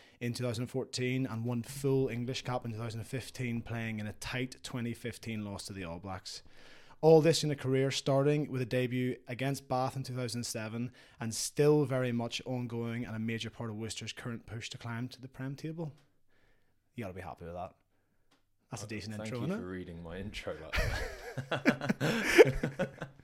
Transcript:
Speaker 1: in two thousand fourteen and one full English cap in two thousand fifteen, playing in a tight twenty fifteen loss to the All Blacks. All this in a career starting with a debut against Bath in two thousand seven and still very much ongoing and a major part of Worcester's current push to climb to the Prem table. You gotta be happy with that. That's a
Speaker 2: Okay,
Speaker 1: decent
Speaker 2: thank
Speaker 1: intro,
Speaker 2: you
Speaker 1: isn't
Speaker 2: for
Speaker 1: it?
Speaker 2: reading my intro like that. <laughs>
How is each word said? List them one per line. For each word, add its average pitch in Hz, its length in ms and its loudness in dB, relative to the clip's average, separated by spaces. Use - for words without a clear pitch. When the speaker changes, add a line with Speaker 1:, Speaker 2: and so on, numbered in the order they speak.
Speaker 1:
in 120 120 0
two 123 100 -4
thousand 120 240 0
fourteen 127 580 0
and 113 180 -2
one 120 200 0
full 135 440 2
English 120 360 -4
cap 127 200 -2
in 117 100 -6
two 107 40 -6
thousand 110 300 -6
fifteen, 120 560 -4
playing 113 360 -4
in 107 60 -4
a 104 80 -6
tight - 480 -4
twenty 117 320 -4
fifteen 113 500 -6
loss 101 220 -8
to 107 80 -8
the 95 100 -6
All 85 140 -6
Blacks. 92 460 -8
All 160 220 12
this 156 220 6
in 151 80 2
a 147 40 0
career 131 360 4
starting 143 580 4
with 127 100 -2
a 127 60 0
debut 127 520 2
against 131 420 -2
Bath 127 260 0
in 135 60 -4
two 127 140 -6
thousand 120 320 -2
seven 117 420 -4
and 113 160 -2
still 151 500 6
very 127 260 0
much 117 320 -2
ongoing 120 600 -4
and 110 100 -8
a 110 40 -4
major 113 320 -2
part 117 180 -8
of 107 60 -6
Worcester's 110 360 -8
current - 360 -8
push 113 240 -8
to - 80 -12
climb 117 300 -6
to 113 120 -18
the 131 60 -14
Prem 135 280 -8
table. 160 380 -6
You 120 80 -6
gotta 92 100 -6
be 92 80 -10
happy 85 240 -10
with 85 80 -10
that. 87 200 -8
That's 110 100 -8
a - 60 -10
Speaker 2:
Okay, 110 80 -8
Speaker 1:
decent 107 220 -8
Speaker 2:
thank 107 100 -6
Speaker 1:
intro, 117 140 -4
Speaker 2:
you - 40 -2
Speaker 1:
isn't 196 160 -2
Speaker 2:
for - 60 -8
Speaker 1:
it? 92 40 -6
Speaker 2:
reading 87 300 -8
my 85 160 -10
intro 98 460 -8
like - 880 -2
that. 151 1400 6
<laughs> - 40 -18